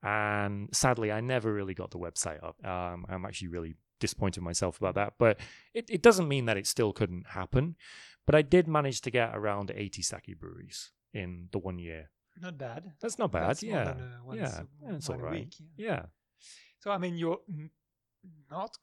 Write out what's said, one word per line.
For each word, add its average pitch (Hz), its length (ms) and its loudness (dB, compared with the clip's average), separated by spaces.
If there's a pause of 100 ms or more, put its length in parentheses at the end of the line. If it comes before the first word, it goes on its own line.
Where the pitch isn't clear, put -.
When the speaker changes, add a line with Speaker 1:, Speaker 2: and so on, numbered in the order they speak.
Speaker 1:
And 104 720 0
sadly, 117 360 4
I 107 100 -2
never 120 320 0
really 98 220 -2
got 92 160 -8
the 90 80 -10
website 82 440 -4
up. 82 220 -12
Um, 90 420 -4
I'm 92 180 -4
actually 95 240 -8
really 82 260 -6 (240)
disappointed 98 400 0
in 90 40 -6
myself 87 360 0
about 92 160 0
that, 101 240 0
but 113 200 8 (360)
it, 233 160 -2
it 175 100 0
doesn't 190 260 10
mean 139 180 2
that 110 120 2
it 95 80 -4
still 107 260 4
couldn't 90 360 -2
happen. 127 480 0 (500)
But 143 100 8
I 156 60 10
did 156 260 6
manage 143 340 2
to 123 100 -4
get 113 240 2
around 101 400 0
eighty 98 260 -6
sake 98 380 -6
breweries 87 520 -14 (220)
in 90 380 -8
the 98 80 -2
one 90 180 -4
year. 80 320 -10 (300)
Speaker 2:
Not 170 180 -10
bad. 139 420 -12
Speaker 1:
That's 226 200 -6
not 196 120 0
bad, 85 180 0
Speaker 2:
That's 139 140 -2
more 220 100 -4
Speaker 1:
yeah. 147 100 0
Speaker 2:
than, 82 180 -4
uh, - 220 -12
once 220 160 -10
Speaker 1:
Yeah, 123 220 -4
Speaker 2:
a, - 40 -12 (240)
Speaker 1:
yeah, 196 60 -6
it's 143 140 -8
Speaker 2:
one - 100 -6
a 73 40 -8
Speaker 1:
all 78 60 -6
right. 87 120 -4
Speaker 2:
week, 147 140 -14 (200)
yeah. 208 100 -10
Speaker 1:
Yeah. 135 200 -4 (720)
Speaker 2:
So, 202 120 -4
I 202 60 2
mean, 175 200 -2
you're 165 220 0 (100)
n-, 156 200 -10 (800)
not 175 340 -8